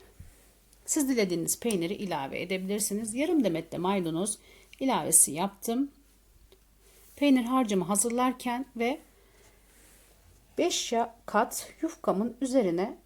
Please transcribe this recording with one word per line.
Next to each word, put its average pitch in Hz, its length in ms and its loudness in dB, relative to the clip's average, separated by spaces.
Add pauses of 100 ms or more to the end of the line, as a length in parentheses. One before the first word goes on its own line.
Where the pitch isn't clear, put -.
(840)
Siz 277 240 0
dilediğiniz 180 500 0
peyniri 190 340 -2
ilave 139 480 -4
edebilirsiniz. 202 720 -4
Yarım 302 300 2
demet 165 280 -2
de - 60 -6
maydanoz 180 600 -2 (400)
ilavesi 196 520 2
yaptım. 226 600 -4 (1200)
Peynir 269 280 4
harcımı 226 400 2
hazırlarken 240 840 0 (100)
ve 240 240 -2 (1600)
beş 339 340 0
ya-, 233 240 -2 (100)
kat - 560 -2
yufkamın 233 600 -2
üzerine, 240 640 0